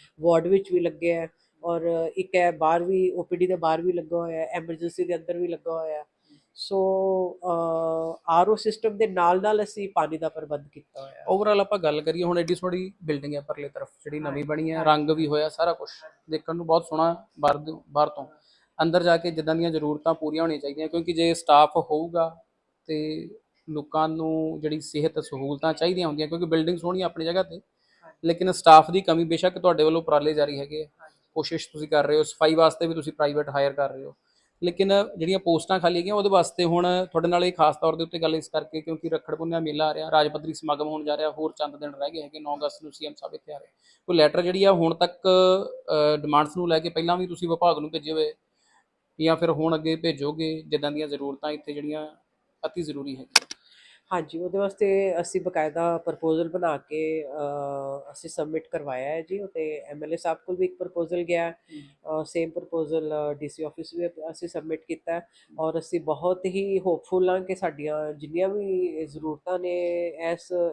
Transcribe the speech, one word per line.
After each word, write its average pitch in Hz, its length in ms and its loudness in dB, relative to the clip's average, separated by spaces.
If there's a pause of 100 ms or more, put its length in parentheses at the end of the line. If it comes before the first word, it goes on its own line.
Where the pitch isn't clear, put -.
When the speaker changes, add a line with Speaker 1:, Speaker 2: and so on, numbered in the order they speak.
(200)
Speaker 1:
ਵਾਰਡ 165 260 4
ਵਿੱਚ 196 260 2
ਵੀ 180 80 4
ਲੱਗੇ 170 320 0
ਹੈ, 165 160 -2 (360)
ਔਰ 165 520 0
ਇੱਕ 185 180 -4
ਹੈ 175 180 4
ਬਾਹਰ 160 300 2
ਵੀ, 185 280 2
ਓ - 120 -4
ਪੀ - 140 -4
ਡੀ 180 100 2
ਦੇ 185 100 0
ਬਾਹਰ 165 260 0
ਵੀ 180 100 0
ਲੱਗਾ 170 240 -4
ਹੋਇਆ 165 240 -4
ਹੈ, 160 120 -4
ਐਮਰਜੈਂਸੀ 170 520 -6
ਦੇ 170 120 -2
ਅੰਦਰ 170 220 -6
ਵੀ 175 100 -2
ਲੱਗਾ 165 240 -6
ਹੋਇਆ 160 260 -4
ਹੈ। 147 60 -12 (500)
ਸੋ, - 240 -4 (640)
ਅਹ, 165 840 -2
ਆਰ 175 200 6
ਓ 214 60 6
ਸਿਸਟਮ 214 420 -2
ਦੇ 214 100 2
ਨਾਲ 185 340 4
ਨਾਲ 214 220 2
ਅਸੀਂ 202 260 -6
ਪਾਣੀ 156 300 -2
ਦਾ 160 100 -4
ਪ੍ਰਬੰਧ 147 400 -8
ਕੀਤਾ - 320 -20
ਹੋਇਆ 135 120 -16
ਹੈ। - 120 -20 (100)
Speaker 2:
Overall 208 260 4
ਆਪਾਂ 202 180 0
ਗੱਲ 151 240 0
ਕਰੀਏ, 160 200 -2
ਹੁਣ 175 160 2
ਐਡੀ 175 160 0
ਸੋਹਣੀ 185 380 -4 (120)
ਬਿਲਡਿੰਗ 147 300 -4
ਹੈ 143 60 -6
ਪਰਲੇ 143 280 -10
ਤਰਫ, 139 200 -12 (160)
ਜਿਹੜੀ 151 140 -8
ਨਵੀਂ 151 120 -6
Speaker 1:
ਹਾਂਜੀ। 143 120 -6
Speaker 2:
ਬਣੀ 151 280 -4
ਹੈ, 160 60 -2
Speaker 1:
ਹਾਂਜੀ। 160 140 2
Speaker 2:
ਰੰਗ 151 200 2
ਵੀ 160 160 2
ਹੋਇਆ, 151 220 0
ਸਾਰਾ 170 240 0
ਕੁਛ - 160 -8 (420)
ਦੇਖਣ 156 260 -6
ਨੂੰ 170 100 -8
ਬਹੁਤ 165 180 4
ਸੋਹਣਾ 165 420 0 (140)
ਬਾਹਰ 143 160 4
ਦੇ, 151 160 -10 (160)
ਬਾਹਰ 147 200 2
ਤੋਂ। 143 180 -10 (560)
ਅੰਦਰ 165 200 4
ਜਾ 170 140 6
ਕੇ 170 140 -2
ਜਿੱਦਾਂ 160 240 -2
ਦੀਆਂ 170 160 0
ਜ਼ਰੂਰਤਾਂ 151 440 0
ਪੂਰੀਆਂ 156 280 -4
ਹੋਣੀਆਂ 160 180 -2
ਚਾਹੀਦੀਆਂ, 147 280 -6
ਕਿਉਂਕਿ 165 240 -4
ਜੇ 165 220 2
ਸਟਾਫ 151 420 8
ਹੋਊਗਾ 165 600 -2 (500)
ਤੇ 156 420 -6 (420)
ਲੋਕਾਂ 156 380 0
ਨੂੰ 160 520 -4
ਜਿਹੜੀ 151 200 -4
ਸਿਹਤ 151 400 -2
ਸਹੂਲਤਾਂ 143 520 -4
ਚਾਹੀਦੀਆਂ 175 360 0
ਹੁੰਦੀਆਂ, 151 200 -4
ਕਿਉਂਕਿ 170 180 -2
ਬਿਲਡਿੰਗ 165 320 2
ਸੋਹਣੀ 180 220 -4
ਆਪਣੀ 170 240 -4
ਜਗ੍ਹਾ 175 180 0
ਤੇ, 185 140 -6
Speaker 1:
ਹਾਂਜੀ। - 720 -10
Speaker 2:
ਲੇਕਿਨ 175 240 2
ਸਟਾਫ 156 380 10
ਦੀ 185 100 2
ਕਮੀ, 170 240 2
ਬੇਸ਼ੱਕ 170 340 0
ਤੁਹਾਡੇ 170 260 4
ਵੱਲੋਂ 160 180 2
ਉਪਰਾਲੇ 151 320 2
ਜਾਰੀ 143 240 0
ਹੈਗੇ 147 240 -8
ਆ, - 20 -8
Speaker 1:
ਹਾਂਜੀ। - 500 -20
Speaker 2:
ਕੋਸ਼ਿਸ਼ 160 380 -4
ਤੁਸੀਂ 151 160 -8
ਕਰ 147 180 4
ਰਹੇ 147 100 4
ਹੋ, 156 60 6
ਸਫਾਈ 156 320 2
ਵਾਸਤੇ 160 320 4
ਵੀ 165 80 -2
ਤੁਸੀਂ 151 180 -6
ਪ੍ਰਾਈਵੇਟ 147 360 0
ਹਾਇਰ 139 240 2
ਕਰ 139 180 -2
ਰਹੇ 135 140 -12
ਹੋ, 143 100 -16 (480)
ਲੇਕਿਨ 180 300 2 (260)
ਜਿਹੜੀਆਂ 175 200 0
ਪੋਸਟਾਂ 175 420 2
ਖਾਲੀ 170 200 2
ਹੈਗੀਆਂ 196 140 -2
ਉਹਦੇ 208 140 2
ਵਾਸਤੇ 175 360 4
ਹੁਣ 170 180 4 (220)
ਤੁਹਾਡੇ 170 240 0
ਨਾਲ 175 160 4
ਇਹ 180 80 0
ਖਾਸ 156 240 4
ਤੌਰ 160 200 0
ਦੇ 160 60 -4
ਉੱਤੇ 165 160 -8
ਗੱਲ 160 180 0
ਇਸ 156 120 -6
ਕਰਕੇ, 156 320 -4
ਕਿਉਂਕਿ 160 280 -8
ਰੱਖੜ 156 260 -4
ਪੁੰਨਿਆ 165 260 -4
ਮੇਲਾ 156 260 -2
ਆ 151 80 -2
ਰਿਹਾ, 156 160 -6
ਰਾਜ 156 180 6
ਪੱਧਰੀ 151 240 -6
ਸਮਾਗਮ 151 360 -2
ਹੋਣ 156 160 -6
ਜਾ 147 120 0
ਰਿਹਾ, 156 140 -2
ਹੋਰ 151 220 -4
ਚੰਦ 143 240 -6
ਦਿਨ 147 140 -12
ਰਹਿ 139 200 -6
ਗਏ 160 120 -10
ਹੈਗੇ, 147 160 -16
ਨੌ 147 180 -8
ਅਗਸਤ 147 260 -6
ਨੂੰ 151 100 -16
ਸੀ 151 140 -14
ਐਮ 147 100 -12
ਸਾਹਿਬ - 180 -14
ਇੱਥੇ 151 180 -16
ਆ 143 60 -12
ਰਹੇ। - 100 -20 (380)
ਕੋਈ 180 100 2
ਲੈਟਰ 156 260 6
ਜਿਹੜੀ 185 220 2
ਆ 196 80 8
ਹੁਣ 165 220 4
ਤੱਕ, 175 260 -2 (720)
ਅਹ, 151 260 4
ਡਿਮਾਂਡਸ 147 400 2
ਨੂੰ 175 120 -2
ਲੈ 160 100 4
ਕੇ 165 100 -2
ਪਹਿਲਾਂ 170 280 0
ਵੀ 185 100 -4
ਤੁਸੀਂ 175 220 -6
ਵਿਭਾਗ 170 300 2
ਨੂੰ 156 120 -6
ਭੇਜੇ 156 220 -6
ਹੋਏ 156 200 0 (880)
ਜਾਂ 160 160 4
ਫਿਰ 165 140 2
ਹੁਣ 160 240 2
ਅੱਗੇ 160 220 -2
ਭੇਜੋਗੇ, 160 720 -4
ਜਿੱਦਾਂ 147 240 -2
ਦੀਆਂ 151 180 -6
ਜ਼ਰੂਰਤਾਂ 139 420 -6
ਇੱਥੇ 147 220 -10
ਜਿਹੜੀਆਂ 151 360 -8 (580)
ਅਤੀ 175 160 -6
ਜ਼ਰੂਰੀ 139 340 -8
ਹੈਗੀਆਂ? - 300 0 (680)
Speaker 1:
ਹਾਂਜੀ, 165 260 -4
ਉਹਦੇ 180 200 -4
ਵਾਸਤੇ 196 640 2
ਅਸੀਂ 175 200 -2
ਬਕਾਇਦਾ 165 580 0
ਪ੍ਰਪੋਜ਼ਲ 165 500 -2
ਬਣਾ 165 280 -2
ਕੇ, 156 500 -4
ਅਹ, 139 880 -6
ਅਸੀਂ 160 180 -16
ਸਬਮਿਟ 160 380 -6
ਕਰਵਾਇਆ 139 400 -6
ਹੈ 160 140 -4
ਜੀ। 185 180 -8
ਉਹ 196 80 -10
ਤੇ 156 380 -6
ਐਮ 147 180 -12
ਐਲ 151 80 -6
ਏ 165 40 -4
ਸਾਹਿਬ 165 300 -4
ਕੋਲ 180 100 -6
ਵੀ 185 80 0
ਇੱਕ 185 120 -4
ਪ੍ਰਪੋਜ਼ਲ 175 460 -4
ਗਿਆ 170 220 0
ਹੈ। 170 60 -4
Speaker 2:
ਹਮ। 160 300 -18
Speaker 1:
ਅਹ, 151 440 -8
ਸੇਮ 165 260 -4
ਪ੍ਰਪੋਜ਼ਲ, 160 640 -4
ਅਹ, 147 220 -2
ਡੀ 143 140 -10
ਸੀ 156 140 -12
ਆਫਿਸ 156 320 -12
ਵੀ 170 120 -4
ਅਪ-, 165 240 -8
ਅਸੀਂ 165 180 -12
ਸਬਮਿਟ 160 360 -8
ਕੀਤਾ 165 280 -8
ਹੈ। 170 60 -4
Speaker 2:
ਹਮ। - 420 -16
Speaker 1:
ਔਰ 160 180 -2
ਅਸੀਂ 165 220 -4
ਬਹੁਤ 160 440 -2
ਹੀ 190 340 -2
ਹੋਪਫੁਲ 185 500 0
ਹਾਂ 185 120 2
ਕਿ 185 140 -6
ਸਾਡੀਆਂ 151 580 -6
ਜਿੰਨੀਆਂ 151 360 -4
ਵੀ 185 580 -2
ਜ਼ਰੂਰਤਾਂ 151 520 -6
ਨੇ 175 500 -2
ਇਸ 165 440 -6 (200)